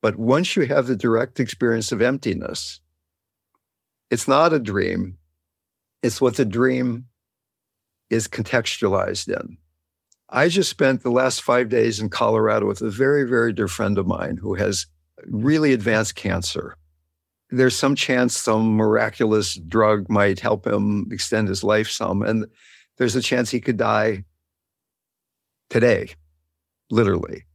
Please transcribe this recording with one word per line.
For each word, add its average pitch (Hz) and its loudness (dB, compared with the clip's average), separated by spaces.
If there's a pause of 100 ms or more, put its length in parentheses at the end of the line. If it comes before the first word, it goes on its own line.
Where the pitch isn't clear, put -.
But 104 0
once 131 2
you 180 2
have 131 0
the 127 0
direct 117 0
experience 113 -2
of 107 -2
emptiness, - -4 (1300)
it's - -2
not 156 4
a 151 2
dream. 92 -4 (880)
It's 120 -2
what 123 2
the 131 2
dream 127 -2 (1040)
is 110 0
contextualized 98 -2
in. - -8 (720)
I 147 2
just 175 0
spent 131 0
the 123 -2
last 131 2
five 123 0
days 113 2
in 110 -4
Colorado 110 2
with 101 -2
a 113 -4
very, 135 0
very 117 0
dear 101 -2
friend 101 -2
of 98 0
mine 92 -4
who 95 -4
has 95 -2 (400)
really 143 0
advanced 110 0
cancer. 90 -6 (760)
There's 127 4
some 143 0
chance 123 0
some 110 2
miraculous 107 2
drug 104 2
might 101 4
help 107 -2
him 104 -2
extend 107 -2
his 95 -4
life 107 2
some. 98 -2
And 107 0 (520)
there's 123 0
a 127 0
chance 123 0
he 123 -2
could 117 -2
die 107 0 (1500)
today, 117 2 (800)
literally. 104 0